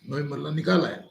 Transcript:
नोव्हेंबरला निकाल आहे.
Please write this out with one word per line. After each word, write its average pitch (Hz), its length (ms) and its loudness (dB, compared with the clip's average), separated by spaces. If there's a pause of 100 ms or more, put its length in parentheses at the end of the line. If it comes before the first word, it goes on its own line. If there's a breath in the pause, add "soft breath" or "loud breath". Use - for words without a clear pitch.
नोव्हेंबरला 143 420 -4
निकाल 160 360 4
आहे. 107 100 -4 (160)